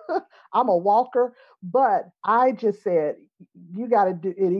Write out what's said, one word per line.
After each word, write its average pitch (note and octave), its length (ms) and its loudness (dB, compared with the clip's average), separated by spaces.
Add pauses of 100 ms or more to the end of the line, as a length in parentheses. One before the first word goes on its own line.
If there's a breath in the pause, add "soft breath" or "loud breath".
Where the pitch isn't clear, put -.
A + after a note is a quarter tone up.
(140)
<laughs> - 400 -10
I'm D4+ 160 0
a F3+ 60 2
walker, A#3+ 580 0 (280 soft breath)
but G3+ 460 0 (160)
I A#3+ 280 2
just G#3 300 -2
said, D#3+ 340 0 (580)
"You A3+ 120 -8
gotta G3+ 280 0
do F3 200 -8
it, F#3+ 260 0